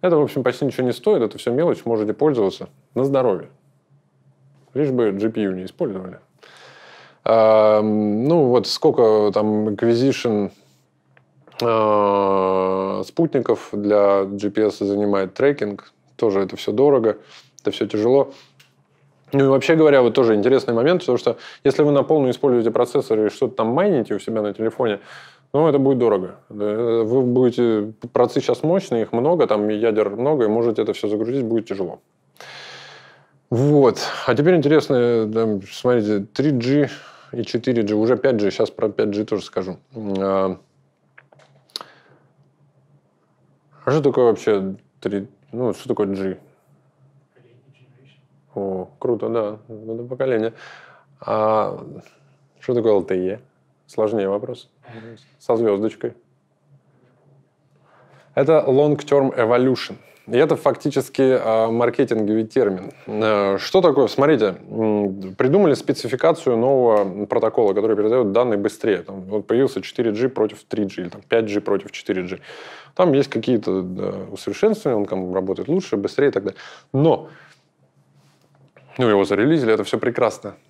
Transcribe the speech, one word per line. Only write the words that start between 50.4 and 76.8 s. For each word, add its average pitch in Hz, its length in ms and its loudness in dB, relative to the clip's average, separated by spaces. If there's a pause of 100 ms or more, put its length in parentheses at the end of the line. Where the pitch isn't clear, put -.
А 107 580 0 (840)
что 127 140 -4
такое 113 180 2
Л 98 100 2
Т 95 140 -4
Е? 92 240 -4 (460)
Сложнее 107 420 -2
вопрос. 104 420 -6 (680)
Со - 180 -2
звёздочкой. 110 580 -2 (2250)
Это 139 320 4
long-term 143 680 2
evolution. 123 600 0 (300)
И 117 120 0
это 151 180 2
фактически, 131 840 0
а, 113 320 0
маркетинговый 113 760 0
термин. 104 480 -2 (140)
Э, 104 520 0
что 185 240 2
такое? 139 240 4
Смотрите, 113 480 2 (160)
м, 104 680 -4
придумали 147 380 2
спецификацию 131 800 -2
нового 110 720 2
протокола, 110 480 0
который 107 200 2
передаёт 107 380 2
данные 117 240 2
быстрее. 101 460 -2
Там 98 260 -16
вот 101 180 -6
появился 120 360 0
четыре 117 300 -4
джи 120 160 -2
против 107 360 -4
три 110 200 -4
джи, 95 180 -8
или 85 80 -8
там - 180 -18
пять 113 160 2
джи 104 160 -2
против 98 320 -4
четыре 92 300 -6
джи. 90 180 -10 (540)
Там 180 180 2
есть 135 160 2
какие-то, 104 540 -2
да, 95 300 -8 (200)
усовершенствования, 147 640 -2
он 101 80 -2
там 92 280 -6
работает 95 340 -4
лучше, 175 300 -2
быстрее 117 300 0
и - 20 4
так 98 140 -4
далее. 104 140 -8 (360)